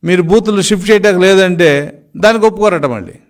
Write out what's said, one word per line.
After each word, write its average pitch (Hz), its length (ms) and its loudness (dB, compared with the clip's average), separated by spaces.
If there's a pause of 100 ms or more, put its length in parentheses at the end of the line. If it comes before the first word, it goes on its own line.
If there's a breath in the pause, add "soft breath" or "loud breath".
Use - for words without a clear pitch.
మీరు 180 220 0
బూతులు 214 380 0
షిఫ్ట్ 185 220 -4
చేయడానికి 202 360 2
లేదంటే 185 440 2 (540)
దానికి 220 240 2
ఒప్పుకోరట 190 460 0
మళ్ళీ. 92 220 -12 (140)